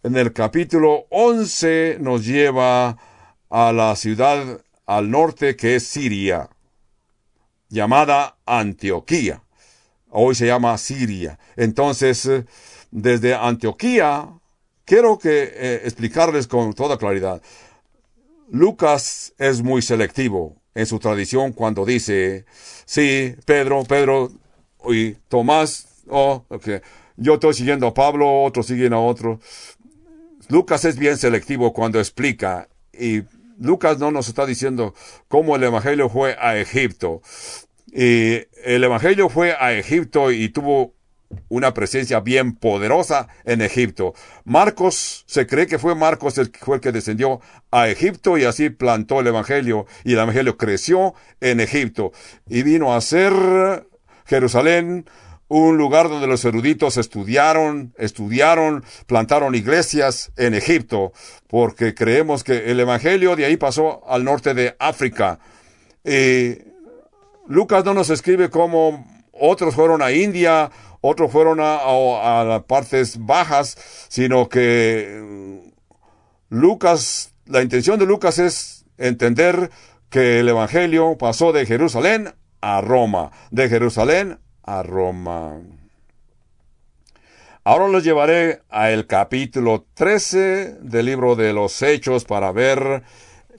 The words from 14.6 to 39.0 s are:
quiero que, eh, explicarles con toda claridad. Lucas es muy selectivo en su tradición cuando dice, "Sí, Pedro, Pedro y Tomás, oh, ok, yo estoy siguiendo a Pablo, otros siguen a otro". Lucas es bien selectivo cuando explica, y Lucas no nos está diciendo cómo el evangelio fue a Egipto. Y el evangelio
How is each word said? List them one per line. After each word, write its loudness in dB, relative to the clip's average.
quiero 4
que, 0
eh, -6
explicarles -2
con -2
toda -4
claridad. -4
Lucas 0
es 0
muy 0
selectivo -4
en -4
su -6
tradición -2
cuando -4
dice, -2
"Sí, -2
Pedro, 2
Pedro 0
y 0
Tomás, 0
oh, 0
ok, -12
yo 4
estoy 4
siguiendo -2
a -2
Pablo, 2
otros -2
siguen 0
a 0
otro". -4
Lucas 0
es 0
bien 0
selectivo -2
cuando -2
explica, -4
y -4
Lucas 0
no -2
nos -6
está -4
diciendo -6
cómo 2
el 0
evangelio 0
fue -2
a 0
Egipto. -4
Y 2
el 0
evangelio 2